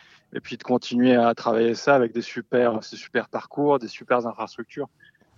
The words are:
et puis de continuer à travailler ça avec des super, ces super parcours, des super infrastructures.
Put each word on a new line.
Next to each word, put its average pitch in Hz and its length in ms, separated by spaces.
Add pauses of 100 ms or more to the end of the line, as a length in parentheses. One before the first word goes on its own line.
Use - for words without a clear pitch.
(360)
et - 60
puis - 160
de - 60
continuer 123 520
à 117 200
travailler 117 400
ça 143 200
avec 120 160
des 113 120
super, 120 600
ces - 140
super - 320
parcours, 143 500
des 113 80
super 120 400
infrastructures. 117 600 (480)